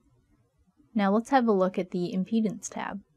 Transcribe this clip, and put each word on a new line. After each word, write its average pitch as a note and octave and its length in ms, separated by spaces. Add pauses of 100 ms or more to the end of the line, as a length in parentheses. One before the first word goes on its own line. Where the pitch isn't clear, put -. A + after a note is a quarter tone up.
(960)
Now G3+ 180
let's A3+ 180
have C4 160
a A3 60
look F#3 260
at F3+ 120
the F3 240
Impedance F#3+ 540
tab. - 320 (160)